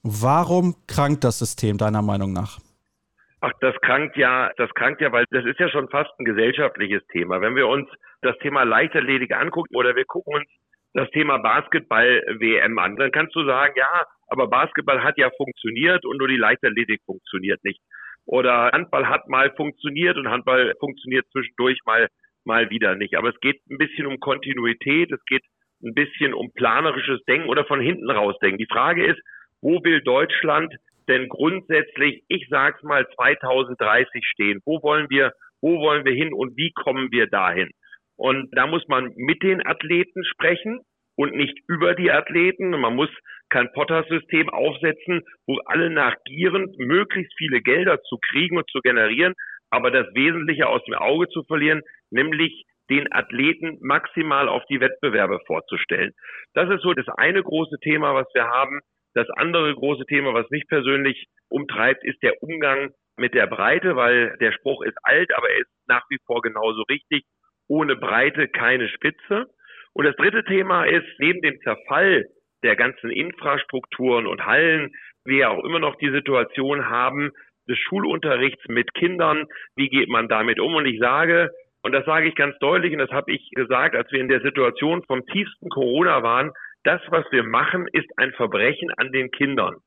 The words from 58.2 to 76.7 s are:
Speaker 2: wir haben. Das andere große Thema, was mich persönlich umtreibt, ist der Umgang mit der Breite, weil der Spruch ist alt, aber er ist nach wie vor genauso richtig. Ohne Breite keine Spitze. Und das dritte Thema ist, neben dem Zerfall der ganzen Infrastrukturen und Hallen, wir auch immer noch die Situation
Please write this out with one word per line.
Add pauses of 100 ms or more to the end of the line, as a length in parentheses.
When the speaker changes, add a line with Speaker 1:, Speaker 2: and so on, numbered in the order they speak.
Speaker 2:
wir
haben. (340)
Das
andere
große
Thema,
was
mich
persönlich (220)
umtreibt,
ist
der
Umgang (260)
mit
der
Breite,
weil
der
Spruch
ist
alt,
aber
er
ist (180)
nach
wie
vor
genauso
richtig. (440)
Ohne
Breite
keine
Spitze. (460)
Und
das
dritte
Thema
ist, (120)
neben
dem
Zerfall (360)
der
ganzen
Infrastrukturen
und
Hallen, (320)
wir
auch
immer
noch
die
Situation